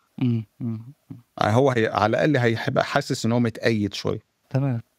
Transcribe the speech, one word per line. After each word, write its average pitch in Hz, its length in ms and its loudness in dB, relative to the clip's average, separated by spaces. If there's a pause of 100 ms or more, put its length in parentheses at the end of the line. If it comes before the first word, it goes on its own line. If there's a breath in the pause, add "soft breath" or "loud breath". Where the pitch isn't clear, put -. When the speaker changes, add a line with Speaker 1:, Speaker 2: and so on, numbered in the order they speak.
(180)
Speaker 1:
مم. 117 280 0 (140)
مم. 117 340 -8 (160)
مم. 117 80 -16 (240)
Speaker 2:
هو 127 300 4
هي-، 113 160 2
على - 380 2
الأقل 147 120 4 (200)
هيبقى 131 280 0
حاسس - 400 -2
إن 113 60 0
هو 120 80 2
متقيد 110 540 0
شوية. 104 260 -4 (300)
Speaker 1:
تمام. 131 320 -2 (180)